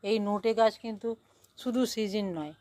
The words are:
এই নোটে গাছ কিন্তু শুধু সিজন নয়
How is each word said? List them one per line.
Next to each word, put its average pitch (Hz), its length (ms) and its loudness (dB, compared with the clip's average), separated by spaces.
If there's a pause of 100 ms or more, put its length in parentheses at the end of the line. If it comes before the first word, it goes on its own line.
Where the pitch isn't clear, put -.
এই 214 140 2 (100)
নোটে 208 320 0
গাছ 220 140 6 (120)
কিন্তু 226 240 -6 (520)
শুধু 254 200 0 (120)
সিজন 208 340 -2 (100)
নয় 151 240 -8